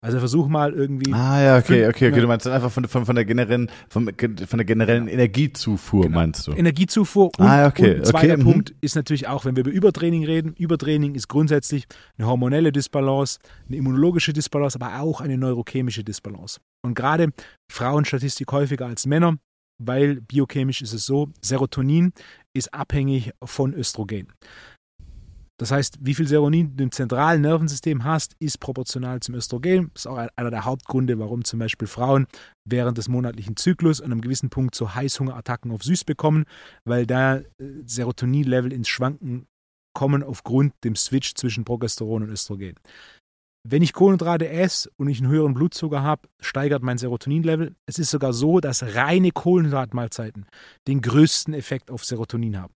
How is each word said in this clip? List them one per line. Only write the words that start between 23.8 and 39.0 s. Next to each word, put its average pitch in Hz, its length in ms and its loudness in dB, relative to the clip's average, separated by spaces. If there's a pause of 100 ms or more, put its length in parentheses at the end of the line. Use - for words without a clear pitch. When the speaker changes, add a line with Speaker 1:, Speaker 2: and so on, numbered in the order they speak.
Speaker 1:
Das 107 100 -4
heißt, 139 280 -2
wie 139 140 -2
viel 160 120 -2
Serotonin 147 520 2
du 135 80 -2
im 123 80 -2
zentralen 139 480 0
Nervensystem 151 640 0
hast, 156 340 -2
ist 151 220 -6
proportional 127 580 -8
zum 123 160 -8
Östrogen. 156 580 0
Das - 100 -14
ist - 40 -12
auch 131 80 -10
ein-, 117 220 -8
einer 120 140 -4
der 110 120 -6
Hauptgründe, 127 560 -2
warum 113 240 -6
zum 117 160 -6
Beispiel 110 300 -6
Frauen 135 380 0 (380)
während 123 320 -2
des 110 120 -8
monatlichen 117 480 -4
Zyklus 170 420 2
an 127 140 -6
einem 113 80 -4
gewissen 127 280 -4
Punkt 131 240 -4
so 104 220 -6
Heißhungerattacken 127 760 -6
auf 110 120 -8
süß 170 220 -2
bekommen, 156 400 0 (400)
weil 120 200 0
da, 131 340 0
äh, - 40 -16 (420)
Serotonin-Level 123 840 -2
ins 123 160 -6
Schwanken 131 600 -6 (460)